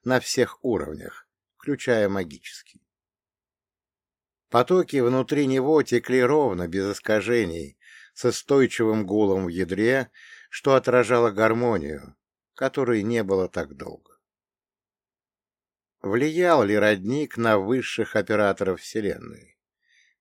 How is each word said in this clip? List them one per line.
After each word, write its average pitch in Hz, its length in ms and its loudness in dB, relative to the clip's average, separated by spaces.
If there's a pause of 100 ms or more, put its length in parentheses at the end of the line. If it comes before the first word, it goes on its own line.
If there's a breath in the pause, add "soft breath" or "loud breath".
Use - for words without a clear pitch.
на 123 160 0
всех - 460 -2
уровнях, 78 640 -8 (260)
включая 120 540 -2
магический. - 760 -10 (1600)
Потоки 147 480 2
внутри 131 500 2
него 135 340 2
текли 123 400 0
ровно, 123 460 2
без 95 240 -2
искажений — 98 840 -2 (380 loud breath)
с - 80 -12
устойчивым 117 840 2
гулом 95 400 0
в 87 40 -4
ядре, 95 600 -2 (400 loud breath)
что - 260 0
отражало 120 560 2
гармонию, 101 840 -2 (400)
которой 123 480 -2
не 117 200 -2
было 95 260 0
так 73 260 -8
долго. - 420 -18 (1800)
Влиял 151 600 2
ли 104 140 2
родник 107 580 0
на 113 240 2
высших 110 560 -4
операторов 98 640 0
Вселенной? - 800 -10 (600)